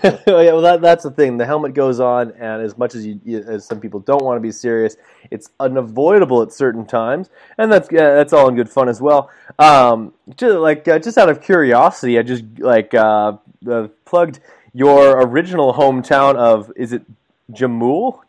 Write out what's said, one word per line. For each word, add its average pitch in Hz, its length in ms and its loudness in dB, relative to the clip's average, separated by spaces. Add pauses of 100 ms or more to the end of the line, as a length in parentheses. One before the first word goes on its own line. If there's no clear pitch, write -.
(280)
Oh, 180 140 4
yeah, 165 100 4
well, 160 100 0
that, 170 200 2
that's 170 220 2
the 139 80 -12
thing. 131 260 -2
The 120 80 -4
helmet 151 280 -6
goes 131 260 -2
on, 123 320 -2
and 110 300 -12
as 107 160 -10
much 123 180 -6
as 107 100 -12
you, 104 180 -14
you, 113 160 -10
as 104 260 -12
some 107 140 -12
people 104 200 -14
don't 139 240 -4
wanna 123 180 -6
be 113 100 -8
serious, 113 460 -6 (340)
it's - 280 -16
unavoidable 131 800 0
at 107 100 -6
certain 113 340 -6
times, 123 440 -6 (280)
and 220 140 -2
that's, 180 200 2
yeah, 151 240 2
that's 143 180 2
all 135 160 4
in 123 60 -2
good 117 140 -4
fun 127 200 -2
as 110 100 -6
well. 143 300 0 (300)
Um, 123 540 4 (220)
ju-, 220 240 0
like, 151 280 -2
uh, 160 120 2
just 226 180 -10
out 190 120 6
of 135 120 -2
curiosity, 135 800 0
I 113 40 0
just, 120 200 -8 (140)
like, 113 360 0
uh, 107 440 0 (320)
uh, 113 180 -6 (160)
plugged 170 360 -2 (340)
your 139 480 4
original 143 520 -2
hometown 139 600 0
of, 110 400 0
is 120 160 -10
it 120 120 -10 (480)
Jamul? 123 760 -4